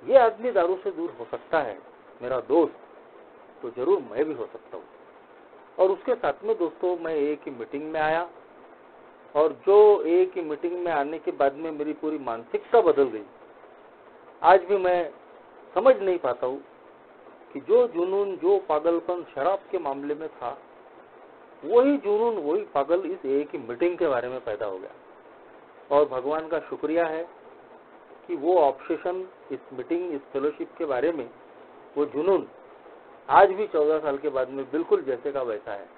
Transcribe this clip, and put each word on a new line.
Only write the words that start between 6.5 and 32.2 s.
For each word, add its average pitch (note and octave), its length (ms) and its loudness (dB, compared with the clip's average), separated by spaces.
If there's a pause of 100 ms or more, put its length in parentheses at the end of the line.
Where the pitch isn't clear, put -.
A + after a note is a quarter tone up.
दोस्तों F3+ 400 -4
मैं E3 160 -6
एक D3 300 -2
ही D#3 60 -10
meeting C#3+ 420 -10
में D#3 80 -4
आया D#3+ 280 0 (1080)
और D3+ 160 4
जो G3+ 500 8
एक F#3 320 2
ही F3+ 80 -6
meeting E3+ 420 -6
में E3+ 80 -2
आने D3+ 260 -2
के F3 120 -6
बाद C#3 240 2
में D#3+ 160 -8
मेरी D3+ 220 -6
पूरी D3+ 260 -6
मानसिकता B2+ 640 0
बदल D3 240 4
गई। G#2+ 180 -4 (1200)
आज F3+ 220 6
भी G3 120 0
मैं F3+ 360 0 (600)
समझ A3+ 220 6
नहीं F#3 220 -2
पाता B2+ 280 -2
हूँ C3+ 180 -8 (880)
कि C#3 80 -10
जो A#3 280 4
जुनून, F#3+ 480 -2
जो F#3+ 220 2
पागलपन E3 680 -2 (100)
शराब F#3 260 -2 (100)
के F#3+ 80 -4
मामले C#3+ 360 -6
में D#3 140 -10
था, B2+ 300 -12 (1040)
वही B3+ 320 4
जुनून, A3 380 0
वही E3+ 280 -2
पागल D#3 380 -2
इस F3+ 260 -8
एक C#3+ 240 -2
ही D#3 80 -10
मीटिंग C#3+ 400 -4
के E3+ 100 0
बारे B2 200 -2
में B2+ 120 -8
पैदा G#2+ 260 -8
हो F#2+ 120 -8
गया। G2 120 -14 (1040)
और D3 120 4
भगवान D3 400 -6
का D#3+ 100 -2
शुक्रिया D#3 480 -2
है D#3+ 220 -8 (1000)
कि F3 100 -6
वो E3+ 220 2
obsession F3 680 0 (240)
इस - 60 -10 (140)
मीटिंग, E3+ 420 -6
इस C#3 60 -8
फेलोशिप D3 580 -6
के E3 60 -4
बारे C#3 280 -2
में, B2 180 -8 (680)
वो D3 80 0
जुनून D#3 440 0 (800)